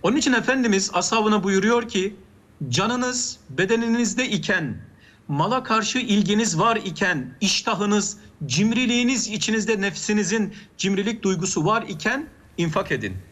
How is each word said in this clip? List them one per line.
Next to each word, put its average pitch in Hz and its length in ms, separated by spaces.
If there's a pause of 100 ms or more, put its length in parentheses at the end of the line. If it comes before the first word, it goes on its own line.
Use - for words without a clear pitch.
Onun 214 140
için 294 160
Efendimiz 233 600
ashabına 214 500
buyuruyor 214 440
ki, 196 280 (520)
"Canınız 247 680 (120)
bedeninizde 226 800
iken 170 540 (460)
mala 196 340
karşı 220 360
ilginiz 208 600
var 220 180
iken, 180 640
iştahınız, 208 760 (300)
cimriliğiniz 233 840
içinizde, 220 520
nefsinizin 202 760 (220)
cimrilik 196 460
duygusu 180 420
var 214 240
iken 226 400 (300)
infak 170 340
edin. 104 240 (160)